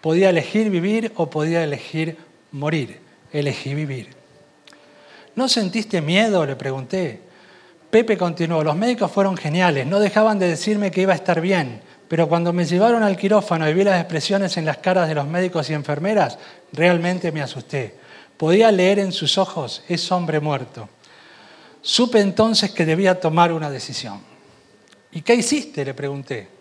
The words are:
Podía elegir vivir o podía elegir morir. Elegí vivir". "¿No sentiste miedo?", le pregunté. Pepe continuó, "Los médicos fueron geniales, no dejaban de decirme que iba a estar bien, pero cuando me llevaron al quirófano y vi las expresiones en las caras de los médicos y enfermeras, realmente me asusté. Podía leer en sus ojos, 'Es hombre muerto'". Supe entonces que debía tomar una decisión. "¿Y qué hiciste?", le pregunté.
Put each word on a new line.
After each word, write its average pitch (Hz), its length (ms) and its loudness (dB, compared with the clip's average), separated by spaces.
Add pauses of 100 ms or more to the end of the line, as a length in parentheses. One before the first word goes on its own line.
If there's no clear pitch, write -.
Podía 180 300 4
elegir 208 400 0
vivir 208 460 -2
o 160 120 -2
podía 165 360 0
elegir 160 540 -6 (340)
morir. 147 480 -4 (320)
Elegí 143 420 -4
vivir". 139 360 -8 (1200)
"¿No 254 140 0
sentiste 202 540 -2
miedo?", 185 440 2
le 139 80 -4
pregunté. 135 640 -6 (720)
Pepe 220 260 4
continuó, 170 460 0
"Los 151 140 0
médicos 220 340 0
fueron 196 260 0
geniales, 156 500 0
no 190 120 0
dejaban 208 400 4
de 185 100 2
decirme 202 420 0
que 185 120 0
iba 190 100 4
a 170 40 2
estar 165 240 0
bien, 160 400 -2 (280)
pero 165 200 0
cuando 170 240 2
me 175 120 0
llevaron 214 380 4
al 202 140 2
quirófano 196 520 2
y 156 60 2
vi 190 100 2
las 196 160 4
expresiones 175 560 -2
en 170 100 -4
las 147 120 -2
caras 185 300 2
de 156 60 -2
los 143 120 -2
médicos 175 440 -2
y 156 40 -2
enfermeras, 151 640 -2 (340)
realmente 175 600 0
me 151 100 -6
asusté. 127 520 -8 (420)
Podía 202 360 4
leer 190 260 4
en 196 140 -2
sus - 260 -2
ojos, 165 500 -4
'Es 175 240 -4
hombre 160 280 0
muerto'". 127 480 -6 (920)
Supe 240 400 2
entonces 208 500 2
que - 160 -2
debía 185 340 2
tomar 170 320 2
una 156 180 -4
decisión. 117 500 -10 (920)
"¿Y 160 120 -10
qué 233 120 4
hiciste?", 240 500 -2
le 131 100 -6
pregunté. 139 540 -8 (120)